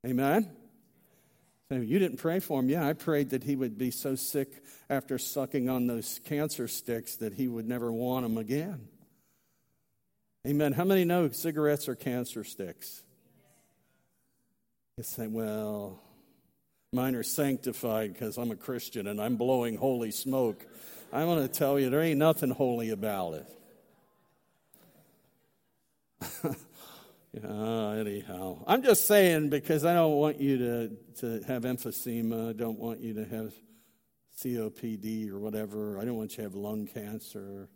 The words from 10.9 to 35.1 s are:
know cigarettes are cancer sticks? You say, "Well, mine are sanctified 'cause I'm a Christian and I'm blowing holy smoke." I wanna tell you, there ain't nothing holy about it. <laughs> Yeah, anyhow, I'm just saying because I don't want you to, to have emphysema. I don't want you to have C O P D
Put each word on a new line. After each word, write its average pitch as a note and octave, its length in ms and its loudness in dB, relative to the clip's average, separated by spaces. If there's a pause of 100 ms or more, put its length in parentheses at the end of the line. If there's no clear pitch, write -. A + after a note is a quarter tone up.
know E3+ 240 4
cigarettes D3 600 0
are B2 80 -4
cancer B2 480 -4
sticks? - 580 -10 (1900)
You A#2 60 -10
say, A2+ 240 -6
"Well, G#2+ 720 -4 (920)
mine B2+ 240 0
are A2+ 80 -4
sanctified B2 920 0
'cause A2 220 -6
I'm A#2 140 -2
a G2 40 -6
Christian A2+ 520 -6
and G2+ 120 -4
I'm A#2 160 0
blowing A#2+ 400 2
holy A#2+ 360 0
smoke." C3 520 0 (480)
I D3+ 120 0
wanna D#3+ 240 4
tell C#3 320 2
you, C3 100 4
there D3 100 4
ain't D#3+ 180 4
nothing D#3 320 6
holy A#2 400 2
about F#2+ 560 -2 (2750)
it. - 360 -4
<laughs> - 0 - (760)
Yeah, G#2+ 560 -2
anyhow, G2+ 760 -6
I'm B3+ 160 6
just A#3+ 220 6
saying E3+ 460 8
because D3 340 2
I E3+ 80 6
don't D#3+ 240 6
want D3 240 4
you C#3 180 4
to, A#2+ 300 0 (280)
to A2+ 260 -4
have B2 220 -4
emphysema. A#2 840 -2
I A2+ 60 -4
don't A2+ 240 -4
want A2+ 220 -8
you A2+ 140 -6
to G#2+ 120 -6
have A2 280 -8 (800)
C B2 240 -4
O A2 120 -2
P A2 260 -6
D G#2+ 340 -4